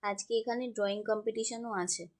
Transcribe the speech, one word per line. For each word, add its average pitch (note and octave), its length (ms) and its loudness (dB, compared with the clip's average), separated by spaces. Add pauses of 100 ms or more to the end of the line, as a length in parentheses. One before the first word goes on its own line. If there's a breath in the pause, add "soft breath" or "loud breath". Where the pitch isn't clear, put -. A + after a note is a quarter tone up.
আজকে G3+ 380 -2
এখানে A#3+ 240 0 (120)
ড্রয়িং G3+ 240 2 (100)
কম্পিটিশনও A3+ 640 0 (100)
আছে F3 220 -2 (160)